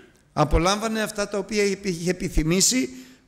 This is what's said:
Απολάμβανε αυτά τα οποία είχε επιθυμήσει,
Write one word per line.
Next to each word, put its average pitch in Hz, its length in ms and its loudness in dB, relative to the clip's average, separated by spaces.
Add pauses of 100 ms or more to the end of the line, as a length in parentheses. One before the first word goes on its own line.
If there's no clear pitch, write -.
(340)
Απολάμβανε 202 680 2
αυτά 202 260 -4
τα 208 100 -4
οποία 202 260 0
είχε 190 460 -2
επιθυμήσει, 180 800 2 (380)